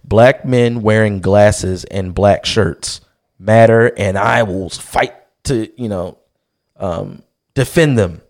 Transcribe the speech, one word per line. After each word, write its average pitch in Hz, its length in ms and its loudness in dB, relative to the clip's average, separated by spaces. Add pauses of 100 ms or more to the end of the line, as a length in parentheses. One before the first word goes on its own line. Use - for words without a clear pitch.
black 117 420 4
men 120 360 0
wearing 107 380 0
glasses 95 680 2
and 92 300 -8
black 95 300 2
shirts - 560 -4 (360)
matter, 113 600 4
and 95 200 -4
I 117 260 0
will 95 260 -6
fight - 440 -4 (300)
to, 110 260 -4 (120)
you 117 80 -6
know, 90 280 -8 (600)
um, 87 440 -8 (320)
defend 139 460 0
them. 82 300 -4